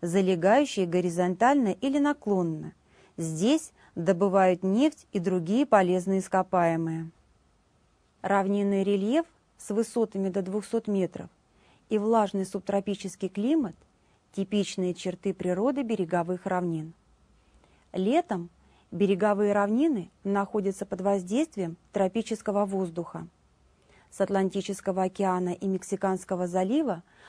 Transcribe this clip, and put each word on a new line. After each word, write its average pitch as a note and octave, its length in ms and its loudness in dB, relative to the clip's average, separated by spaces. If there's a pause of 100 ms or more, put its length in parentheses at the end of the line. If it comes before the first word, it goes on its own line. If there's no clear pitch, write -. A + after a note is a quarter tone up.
залегающие F#3+ 840 2
горизонтально F3+ 840 2
или C4+ 280 -2
наклонно. F#3 760 -2 (420)
Здесь E3 560 0 (240)
добывают F#3 680 2
нефть A3 520 0
и G3 60 -2
другие F#3 460 0
полезные F#3+ 540 4
ископаемые. E3 880 0 (1120)
Равнинный G3 600 2
рельеф G3+ 420 0 (320)
с - 140 -10
высотами G#3+ 580 -2
до F#3 140 -2
двухсот G#3 440 -4
метров F3+ 420 -2 (600)
и G#3+ 80 2
влажный G#3 480 0
субтропический G3 840 -4
климат — A#3 460 -2 (580)
типичные F#3+ 600 -2
черты F#3 400 -6
природы G3+ 480 0
береговых F3+ 640 -2
равнин. E3+ 480 -2 (1000)
Летом F#3+ 560 0 (420)
береговые G3+ 640 2
равнины G#3 580 0 (120)
находятся G3 640 -2
под F#3 160 -8
воздействием G3 760 -2 (140)
тропического G3+ 760 -2
воздуха. F3 600 -6 (840)
С - 100 -4
Атлантического F#3+ 840 -2
океана F#3 500 0
и - 120 -8
Мексиканского F#3+ 840 -2
залива F#3+ 540 0 (280)